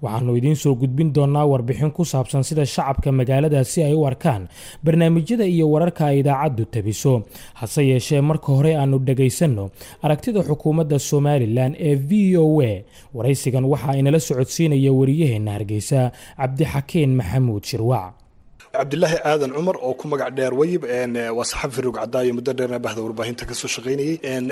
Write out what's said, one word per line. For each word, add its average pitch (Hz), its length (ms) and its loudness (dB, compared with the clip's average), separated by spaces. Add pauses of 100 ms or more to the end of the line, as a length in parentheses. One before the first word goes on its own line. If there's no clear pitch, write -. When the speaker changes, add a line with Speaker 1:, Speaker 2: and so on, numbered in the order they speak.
Speaker 1:
Waxaanu 120 340 0
idiin 135 200 2
soo 139 200 2
gudbin 135 360 0
doonaa 143 340 2
warbixin 131 440 0
ku 170 140 -2
saabsan 135 400 -2
sida 151 220 0
shacabka 139 460 -2
magaaladaasi 135 720 2
ay 147 120 2
u 156 120 2
arkaan 120 420 -2 (360)
barnaamijyada 165 600 2
iyo 165 240 2
wararka 151 360 2
ay 143 140 2
idaacaddu 135 440 0
tabiso. 110 580 0 (320)
Hase 131 340 -2
yeeshee, 131 320 2
marka 151 320 0
hore 151 240 4
aanu 139 220 2
dhegeysanno 127 720 0 (320)
aragtida 151 420 0
xukuumadda 151 540 0
Somaliland 135 800 2
ee 147 180 2
V 185 420 2
O 156 240 4
A. 104 220 -2 (300)
Waraysigan 131 500 0
waxa 139 320 0
inala 139 240 4
socodsiinaya 135 720 2
wariyaheenna 131 600 2
Hargeysa, 107 600 -2 (260)
Cabdixakiin 135 760 0
Maxamuud 117 480 0
Shirwac. 113 480 -2 (640)
Speaker 2:
Cabdilaahi 151 480 0
Aadan 147 320 0
Cumar 180 240 -2
oo 127 160 -4
ku - 140 -10
magac 131 260 -4
dheer 131 180 0
Wayib, 160 320 0
een, 123 300 -4 (160)
waa 117 160 -4
saxafi 135 360 -6
rog 123 120 -4
caddaa 117 300 -2
iyo 123 100 0
muddo 120 180 -4
dheerna 123 300 -4
bahda 113 240 -6
warbaahinta 113 400 -6
ka 117 80 -10
soo - 160 -8
shaqaynayay, 139 520 -4
een, 131 300 -6